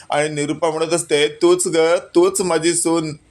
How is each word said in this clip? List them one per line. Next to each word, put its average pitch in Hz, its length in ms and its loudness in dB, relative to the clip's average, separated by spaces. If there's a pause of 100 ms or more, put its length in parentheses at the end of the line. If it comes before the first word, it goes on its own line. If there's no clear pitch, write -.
(100)
आणि 151 180 0
निरुपा 151 420 -4
म्हणत 160 220 -4
असते, 151 360 0
"तूच 175 380 2
ग, 165 300 2 (180)
तूच 190 260 2
माझी 170 340 0
सून," 160 420 -2 (140)